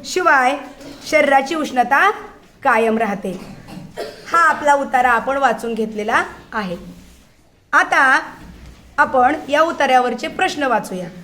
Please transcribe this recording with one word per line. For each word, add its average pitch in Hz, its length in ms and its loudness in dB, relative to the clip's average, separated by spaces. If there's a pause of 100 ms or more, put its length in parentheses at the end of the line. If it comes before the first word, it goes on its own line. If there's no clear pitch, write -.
शिवाय 285 520 2 (500)
शरीराची 269 480 2
उष्णता 277 560 2 (520)
कायम 226 360 2
राहते. 196 420 -4 (920)
हा 339 60 4
आपला 294 360 4
उतारा 254 360 2
आपण 240 260 0
वाचून 233 380 0
घेतलेला 220 500 -2 (280)
आहे. 190 240 -6 (960)
आता 311 480 4 (760)
आपण 254 380 2 (120)
या 294 140 2
उतार्यावरचे 262 680 0
प्रश्न 349 340 -2
वाचूया. 190 460 -4 (160)